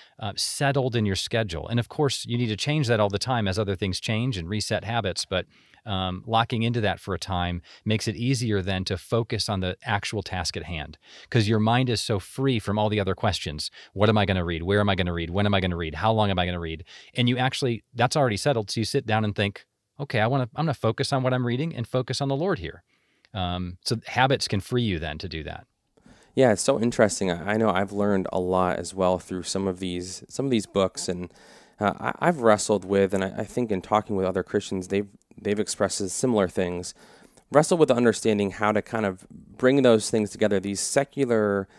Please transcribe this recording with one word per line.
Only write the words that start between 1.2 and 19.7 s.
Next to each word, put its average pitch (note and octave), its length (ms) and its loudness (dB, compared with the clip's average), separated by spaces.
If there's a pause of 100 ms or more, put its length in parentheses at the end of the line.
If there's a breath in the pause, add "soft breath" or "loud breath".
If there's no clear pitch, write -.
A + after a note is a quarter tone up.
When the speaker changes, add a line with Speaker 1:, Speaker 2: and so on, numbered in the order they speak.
Speaker 1:
And A#2 100 0
of A#2+ 100 -2
course, - 380 -2
you A#2 100 -4
need A#2+ 120 0
to G#2+ 80 -2
change C#3+ 320 0
that A#2 100 4
all G#2 120 4
the G2+ 80 0
time A#2 280 0
as F#2+ 140 0
other G2 160 0
things F#2 240 -2
change A#2 360 -2
and E2+ 120 -8
reset G#2 340 -2
habits. G#2 420 -2
But, F2+ 220 -4 (400 soft breath)
um, F#2 400 -4
locking A2+ 360 0
into A#2 200 0
that F#2 180 0
for G2 140 -6
a E2+ 40 -2
time F2 440 -4 (240 loud breath)
makes G#2+ 200 0
it A2+ 80 -2
easier A#2 460 0
then F#2+ 240 -2
to F#2 140 -4
focus A2+ 500 -2
on G2 120 -2
the F2+ 220 -2
actual G#2 400 -2
task F2+ 360 -4
at D#2+ 60 -10
hand, D#2 340 -10 (320 loud breath)
'cause G#2+ 180 4
your A2 100 4
mind A#2 300 4
is A#2 140 0
so G#2+ 160 0
free C3 400 -2
from G2+ 200 -4
all G#2+ 120 2
the G#2 100 0
other F#2+ 140 0
questions. F2 560 -4 (240 loud breath)
What G#2 160 4
am A2 80 6
I G2+ 80 2
gonna F#2 180 2
read? E2+ 180 -4
Where G2+ 180 2
am G2+ 100 2
I G2 40 2
gonna F2 200 -2
read? E2+ 160 -4
When G2+ 160 2
am G2+ 80 2
I G2 60 4
gonna F2+ 180 0
read? D#2+ 160 -6
How G#2 180 0
long G#2+ 180 2
am F#2 80 -2
I F2+ 60 2
gonna F2 160 -4
read? E2 240 -8 (300 loud breath)
And B2 160 2
you B2 80 0
actually, B2+ 440 -2 (120)
that's A#2+ 200 2
already B2+ 220 2
settled. A#2 340 0
So - 100 -2
you A2 40 2
sit C3+ 220 -2
down G#2+ 180 2
and G2+ 100 0
think, G#2 300 -2 (340)